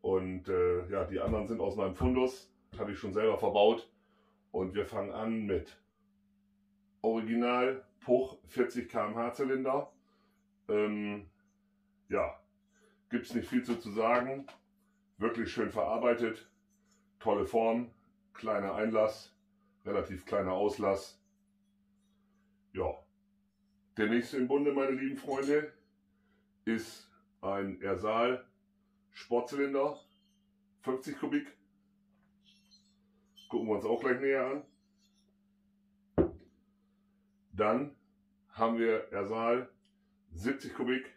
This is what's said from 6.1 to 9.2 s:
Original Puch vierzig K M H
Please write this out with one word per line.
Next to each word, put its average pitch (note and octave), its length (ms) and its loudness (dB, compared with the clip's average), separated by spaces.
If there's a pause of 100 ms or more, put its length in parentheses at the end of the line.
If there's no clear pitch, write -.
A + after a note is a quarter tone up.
Original A#2+ 840 0 (140)
Puch - 380 2 (100)
vierzig - 420 -2
K G#2 180 -2
M G#2+ 80 -6
H A#2 180 -2